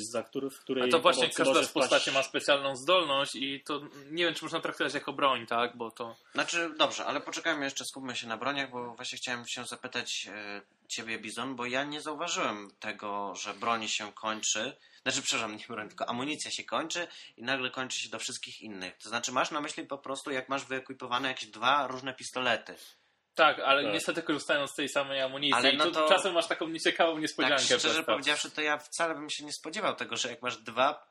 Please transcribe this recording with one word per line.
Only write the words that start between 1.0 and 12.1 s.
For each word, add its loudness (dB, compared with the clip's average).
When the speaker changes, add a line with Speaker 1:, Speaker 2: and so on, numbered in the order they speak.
Speaker 1:
pomocy 2
Speaker 2:
każda 6
Speaker 1:
może 6
Speaker 2:
z -2
postaci 6
Speaker 1:
wpaść 2
Speaker 2:
ma 4
specjalną 2
zdolność 4
i -4
to -4
nie 2
wiem, 2
czy -8
można -4
traktować -2
jako -4
broń, 2
tak, 0
bo -6
to -10
Speaker 3:
Znaczy, 0
dobrze, 2
ale 0
poczekajmy -2
jeszcze, -6
skupmy -8
się -6
na -4
broniach, -2
bo -8
właśnie -10
chciałem -6
się -6
zapytać, -6
e, -8
ciebie, -6
Bizon, -6
bo -4
ja 0
nie -6
zauważyłem -2